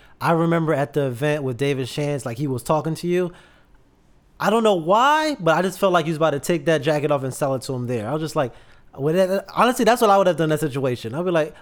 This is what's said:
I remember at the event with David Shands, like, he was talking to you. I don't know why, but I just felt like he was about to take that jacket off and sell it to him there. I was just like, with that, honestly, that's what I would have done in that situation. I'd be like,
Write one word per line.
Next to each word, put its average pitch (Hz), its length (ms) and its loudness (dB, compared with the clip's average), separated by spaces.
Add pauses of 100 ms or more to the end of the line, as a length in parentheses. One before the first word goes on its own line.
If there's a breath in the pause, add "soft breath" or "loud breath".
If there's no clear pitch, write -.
(220 loud breath)
I 151 120 2
remember 165 420 2
at 143 180 -2
the 143 140 0
event 147 360 -2
with 131 140 -4
David 135 320 -2
Shands, 147 380 -4
like, 117 100 -8
he 147 100 -4
was 127 160 -4
talking 156 340 0
to 175 100 -8
you. 175 260 -2 (1080 loud breath)
I 185 120 0
don't 226 120 4
know 214 120 4
why, 262 640 2
but 165 160 2
I 175 60 2
just 185 160 -4
felt 190 160 2
like 170 100 2
he 160 60 -4
was 156 80 -4
about 160 140 2
to 143 80 -2
take 160 260 -2
that 156 160 2
jacket 151 280 0
off 139 120 0
and 131 100 -4
sell 135 220 -2
it 123 80 -4
to 139 100 -8
him 123 140 -6
there. 117 200 -4
I 131 60 -6
was 156 80 -4
just 160 160 -6
like, 135 160 -2 (460 soft breath)
with 156 180 0
that, 190 300 0 (100)
honestly, 240 300 2
that's 240 160 4
what 208 80 6
I 196 80 6
would 190 80 4
have 175 100 2
done 160 80 0
in 156 60 0
that 151 100 0
situation. 127 540 -4
I'd 165 100 -4
be 185 60 -2
like, 160 320 0